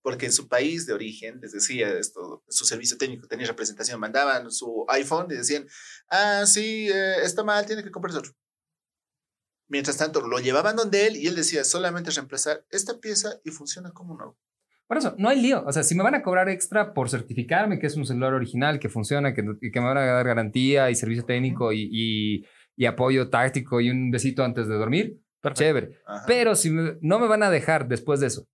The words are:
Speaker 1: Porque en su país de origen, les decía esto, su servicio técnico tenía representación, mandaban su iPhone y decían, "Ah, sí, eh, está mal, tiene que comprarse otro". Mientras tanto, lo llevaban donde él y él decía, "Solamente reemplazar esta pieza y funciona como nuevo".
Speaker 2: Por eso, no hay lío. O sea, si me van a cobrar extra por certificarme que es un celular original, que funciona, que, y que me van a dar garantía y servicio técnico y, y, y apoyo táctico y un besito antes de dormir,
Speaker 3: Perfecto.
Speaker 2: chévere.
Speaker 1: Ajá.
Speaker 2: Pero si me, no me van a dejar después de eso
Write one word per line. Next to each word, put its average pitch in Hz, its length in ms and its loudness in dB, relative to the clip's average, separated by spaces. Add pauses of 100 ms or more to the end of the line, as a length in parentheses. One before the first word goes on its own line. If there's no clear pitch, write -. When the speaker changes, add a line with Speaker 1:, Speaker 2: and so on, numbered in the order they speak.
Speaker 1:
Porque 131 260 -4
en 113 60 0
su - 160 0
país 156 380 0
de 117 80 -4
origen, 110 480 -10
les 107 100 -16
decía 107 460 -2
esto, 90 500 -10
su - 160 -2
servicio 117 320 -2
técnico 131 300 -6
tenía 117 200 -8
representación, 113 540 -6
mandaban 123 500 0
su 117 380 -6
iPhone 143 420 0
y 147 40 -4
decían, 139 320 -4 (420)
"Ah, 202 380 2
sí, 214 420 0
eh, 190 360 2
está 180 200 -2
mal, 208 220 2
tiene 214 160 -6
que 196 80 -14
comprarse 180 280 -8
otro". - 140 -12 (1400)
Mientras 139 300 -4
tanto, 147 280 0
lo 123 120 0
llevaban 147 380 2
donde 208 300 2
él 220 100 0
y 143 100 -4
él 175 100 0
decía, 156 280 0
"Solamente 175 460 -2
reemplazar 143 600 -4
esta - 300 -4
pieza 208 340 -4 (100)
y 156 60 -8
funciona 170 400 -12
como 175 260 -16
nuevo". - 220 -16 (480)
Speaker 2:
Por 233 100 -2
eso, 269 220 0
no 202 100 4
hay 269 140 4
lío. 247 240 4
O 139 60 -2
sea, 151 100 2
si 165 120 2
me 185 80 2
van 254 120 4
a 262 80 0
cobrar 185 260 4
extra 202 460 0
por 123 160 0
certificarme 135 680 0
que 151 100 -2
es 147 80 -2
un 139 100 -2
celular 127 260 0
original, 135 460 0
que 120 100 -4
funciona, 139 460 0
que, 104 100 -2 (160)
y 117 100 -8
que 123 100 0
me 120 60 2
van 135 120 2
a 135 80 2
dar 123 200 4
garantía 127 640 4
y 123 40 2
servicio 117 320 -2
técnico 123 480 0
y, 107 180 -4
y, 107 540 0 (300)
y 120 100 2
apoyo 127 420 2
táctico 123 540 2
y 120 80 4
un 127 200 0
besito 131 340 0
antes 120 220 -2
de 107 100 -2
dormir, 127 420 0 (240)
Speaker 3:
Perfecto. 143 200 0
Speaker 2:
chévere. 147 440 0
Speaker 1:
Ajá. 104 200 -12
Speaker 2:
Pero 233 300 4
si 165 140 2
me, 160 320 0
no 175 160 4
me 240 100 2
van 214 140 4
a 202 80 4
dejar 151 360 2
después 135 340 0
de 139 80 2
eso - 260 -6